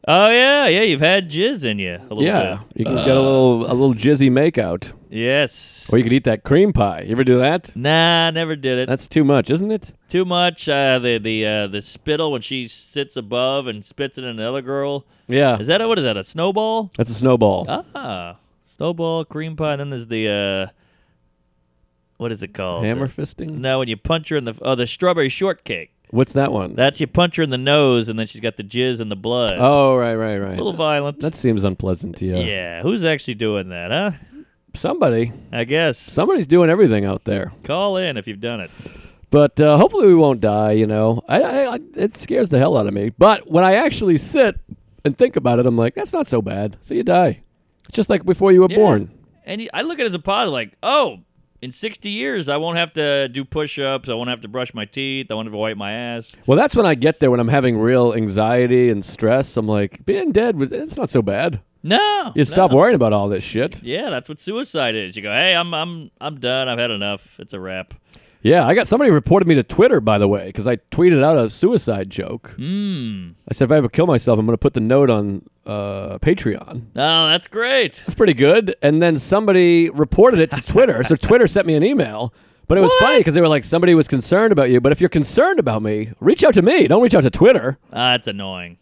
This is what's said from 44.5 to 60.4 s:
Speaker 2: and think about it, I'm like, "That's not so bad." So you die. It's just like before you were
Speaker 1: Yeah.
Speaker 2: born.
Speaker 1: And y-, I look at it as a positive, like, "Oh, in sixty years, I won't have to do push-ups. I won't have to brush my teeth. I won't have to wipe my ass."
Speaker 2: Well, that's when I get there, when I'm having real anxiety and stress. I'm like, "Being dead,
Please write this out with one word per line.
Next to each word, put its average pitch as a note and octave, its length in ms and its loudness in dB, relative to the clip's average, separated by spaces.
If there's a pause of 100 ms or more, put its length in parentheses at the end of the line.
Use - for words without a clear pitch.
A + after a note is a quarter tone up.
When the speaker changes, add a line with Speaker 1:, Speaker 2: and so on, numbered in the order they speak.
Speaker 2:
and C#3 140 -2
think - 180 2
about B2 240 2
it, B2 60 2
I'm A#2+ 100 2
like, A#2 200 0
"That's - 180 -8
not D#4+ 140 -2
so A#2 140 0
bad." G3+ 420 -8
So - 100 -12
you F4 100 -2
die. F3+ 380 2 (480)
It's - 80 -14
just G#3+ 120 -2
like G3 160 0
before F#3 280 4
you F3+ 80 8
were F#3 80 6
Speaker 1:
Yeah. G3 80 0
Speaker 2:
born. A#2+ 340 2 (340)
Speaker 1:
And G3+ 160 -10
y-, A3+ 120 -12
I F3+ 80 -4
look D#4 180 -6
at C4 40 -2
it A#3 60 0
as F3+ 40 -6
a F3 60 -6
positive, G3 340 -2
like, A#2 280 -8
"Oh, A3+ 360 0 (440)
in B2+ 120 -14
sixty G#3 360 -10
years, A3 380 -6
I C#3+ 100 -2
won't E3+ 200 -4
have E3+ 160 -4
to C#3+ 360 -2
do C3+ 140 -8
push-ups. C#3 640 -6
I B2 60 -6
won't A#2+ 160 -6
have A#2+ 120 -8
to A2 60 -18
brush B2 260 -8
my G#2+ 120 -8
teeth. C3+ 440 -8
I G#2+ 40 -6
won't A2 140 -8
have G#2 60 -14
to G#2+ 40 -10
wipe A2 180 -4
my G2+ 160 -10
ass." A#2 440 -12 (100)
Speaker 2:
Well, C3+ 120 4
that's C#4 180 0
when A3 100 2
I D#3+ 100 2
get C#3 240 0
there, C3+ 120 2
when A#2+ 100 2
I'm A2+ 80 0
having B2+ 280 2
real A#2+ 360 2
anxiety A#2+ 760 2
and G2+ 140 -2
stress. B2 540 -2
I'm G#2+ 100 -4
like, G#2 380 -4
"Being F#4+ 260 -2
dead, G#3+ 260 0